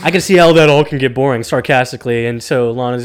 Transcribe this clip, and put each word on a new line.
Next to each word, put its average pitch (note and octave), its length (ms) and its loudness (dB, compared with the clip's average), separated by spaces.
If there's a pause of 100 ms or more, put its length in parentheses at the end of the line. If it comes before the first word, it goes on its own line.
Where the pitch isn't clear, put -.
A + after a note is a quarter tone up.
I D3+ 60 -2
can F3+ 120 0
see G3 140 -2
how E3+ 180 6
that D#3+ 140 6
all D3 160 4
can C#3+ 140 -2
get C3 160 -2
boring, B2+ 300 -2
sarcastically. B2 800 -2
And A#2 160 -6
so B2 300 -2
Lana's B2 340 -6